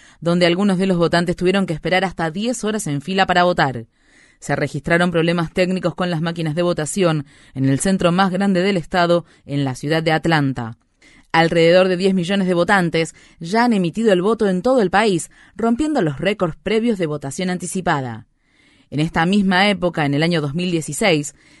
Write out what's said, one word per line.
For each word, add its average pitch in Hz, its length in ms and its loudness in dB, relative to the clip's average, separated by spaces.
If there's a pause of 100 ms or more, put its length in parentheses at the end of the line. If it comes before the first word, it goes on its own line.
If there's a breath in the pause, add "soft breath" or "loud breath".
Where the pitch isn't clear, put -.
(220 loud breath)
donde 175 240 2
algunos 180 320 2
de 190 80 0
los 185 120 2
votantes 170 380 0
tuvieron 185 300 0
que 175 80 -4
esperar 175 320 -2
hasta 170 240 -4
diez 220 340 -6
horas 208 220 -4
en 143 160 -4
fila 190 240 0
para 180 160 2
votar. 147 460 0 (520 soft breath)
Se - 160 -4
registraron 170 540 -2
problemas 170 420 -2
técnicos 180 440 -2
con 180 160 -4
las 156 100 -4
máquinas 165 320 -4
de 170 80 -2
votación 170 640 0 (300 soft breath)
en 135 140 0
el 135 100 2
centro 185 320 2
más 190 200 2
grande 185 300 2
del 196 160 0
estado, 170 480 0 (220 soft breath)
en 143 160 -2
la 131 100 -4
ciudad 160 300 -2
de 160 80 0
Atlanta. 143 640 -2 (540 soft breath)
Alrededor 170 560 6
de 185 100 0
diez 190 160 2
millones 190 340 0
de 180 60 2
votantes 170 640 0 (240 soft breath)
ya 196 240 0
han 240 100 2
emitido 202 400 2
el 180 80 2
voto 220 260 0
en 185 140 0
todo 247 220 2
el - 80 0
país, 196 400 0 (240 soft breath)
rompiendo 240 480 0
los 143 160 -2
récords 185 420 -2
previos 220 380 0
de 170 80 -2
votación 147 420 -6
anticipada. 165 800 -4 (640 soft breath)
En - 80 -4
esta 165 260 0
misma 196 460 2
época, 170 340 -2
en 143 80 0
el 143 80 0
año 170 180 0
dos 147 140 -6
mil 180 160 -4
dieciséis, 160 640 -2 (260 soft breath)